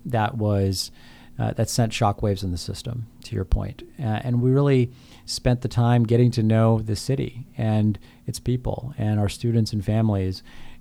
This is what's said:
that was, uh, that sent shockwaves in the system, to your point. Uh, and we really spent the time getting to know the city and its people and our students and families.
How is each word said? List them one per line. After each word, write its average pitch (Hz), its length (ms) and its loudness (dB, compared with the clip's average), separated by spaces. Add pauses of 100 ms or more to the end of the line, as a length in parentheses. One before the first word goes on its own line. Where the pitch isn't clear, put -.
that 110 320 -2
was, 98 540 0 (480)
uh, 110 140 -2
that 110 160 0
sent 113 240 0
shockwaves 101 500 0
in 95 80 -4
the 90 60 -4
system, 113 500 -8 (180)
to - 100 -12
your 98 100 -4
point. 98 380 -2 (180)
Uh, 110 240 -2
and 120 160 0
we 127 100 2
really 135 400 4 (360)
spent 123 340 0
the 120 80 -4
time 120 360 4
getting 117 260 4
to 120 120 0
know 110 380 4
the 110 160 -4
city 127 500 -4 (120)
and 107 400 2 (280)
its - 140 -8
people 123 560 -4
and 107 240 0
our 101 80 2
students 113 460 0
and 101 100 -2
families. 104 580 0 (380)